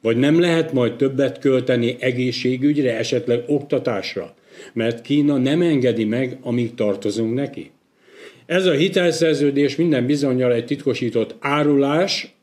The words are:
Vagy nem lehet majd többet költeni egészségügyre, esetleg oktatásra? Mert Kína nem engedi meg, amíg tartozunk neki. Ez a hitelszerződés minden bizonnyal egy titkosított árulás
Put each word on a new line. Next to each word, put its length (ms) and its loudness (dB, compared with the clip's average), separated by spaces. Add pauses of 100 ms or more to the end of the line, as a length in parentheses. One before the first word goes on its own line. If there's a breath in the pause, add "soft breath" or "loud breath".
Vagy 160 0
nem 220 4
lehet 340 2
majd 220 0
többet 440 0
költeni 600 0
egészségügyre, 960 0
esetleg 500 -2
oktatásra? 880 -4 (400 loud breath)
Mert 280 -2
Kína 360 2
nem 240 2
engedi 440 2
meg, 360 -2
amíg 320 -4
tartozunk 600 -2
neki. 380 -8 (720 loud breath)
Ez 200 0
a 60 4
hitelszerződés 1040 2
minden 300 2
bizonnyal 480 2
egy 120 -2
titkosított 760 -2
árulás 1040 0